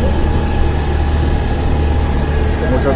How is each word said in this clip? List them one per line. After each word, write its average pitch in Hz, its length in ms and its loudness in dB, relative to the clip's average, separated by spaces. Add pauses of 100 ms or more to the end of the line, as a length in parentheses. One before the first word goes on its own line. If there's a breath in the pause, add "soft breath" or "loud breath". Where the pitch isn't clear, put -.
(2500)
समोरच्या 131 360 0